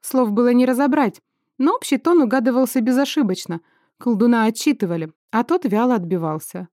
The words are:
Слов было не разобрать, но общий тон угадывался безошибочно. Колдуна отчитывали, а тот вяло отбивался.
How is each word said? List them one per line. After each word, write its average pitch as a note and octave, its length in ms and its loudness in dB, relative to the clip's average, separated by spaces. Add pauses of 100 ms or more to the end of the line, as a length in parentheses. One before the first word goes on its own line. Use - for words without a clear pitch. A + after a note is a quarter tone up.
Слов B3 300 0
было A#3+ 220 2
не B3 120 4
разобрать, C4 560 0 (360)
но D#4+ 180 2
общий C#4 220 -2
тон E4+ 240 2
угадывался B3+ 600 0
безошибочно. B3 800 -2 (380)
Колдуна A#3 460 2
отчитывали, F3 680 -2 (180)
а A#3 120 0
тот F4 220 -2
вяло A#3 300 2
отбивался. E3+ 760 -6